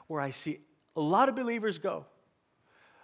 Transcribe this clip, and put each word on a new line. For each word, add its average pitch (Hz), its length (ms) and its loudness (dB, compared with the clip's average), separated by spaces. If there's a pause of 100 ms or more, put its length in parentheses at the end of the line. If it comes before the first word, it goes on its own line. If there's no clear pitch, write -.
where 156 140 -4
I 139 100 -2
see 147 300 -8 (340)
a 160 60 -2
lot 190 280 6
of 262 60 0
believers 226 440 -2
go. 160 280 -4 (960)